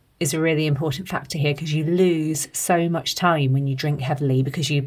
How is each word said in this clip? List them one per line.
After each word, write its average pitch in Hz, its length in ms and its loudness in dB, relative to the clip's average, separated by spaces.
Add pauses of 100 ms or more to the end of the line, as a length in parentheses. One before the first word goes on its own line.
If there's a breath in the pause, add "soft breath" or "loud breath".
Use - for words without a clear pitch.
(200)
is 160 120 -2
a 160 80 0
really 156 260 2
important 151 420 -2
factor - 300 -6
here, 147 160 2
'cause 151 180 -6
you 151 120 0
lose 160 680 2
so 170 360 0
much 170 260 -2
time 156 380 2
when 139 140 2
you 139 80 -2
drink 147 260 -2
heavily, 135 420 0
because 143 280 -2
you 143 160 0